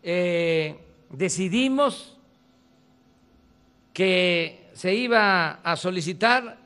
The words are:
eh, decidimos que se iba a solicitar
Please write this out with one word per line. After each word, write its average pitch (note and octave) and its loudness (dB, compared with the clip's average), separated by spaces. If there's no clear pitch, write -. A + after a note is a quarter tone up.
eh, E3+ 0
decidimos A3+ -2
que F3+ 0
se F#3 -4
iba G#3 2
a E3+ -2
solicitar F#3+ -2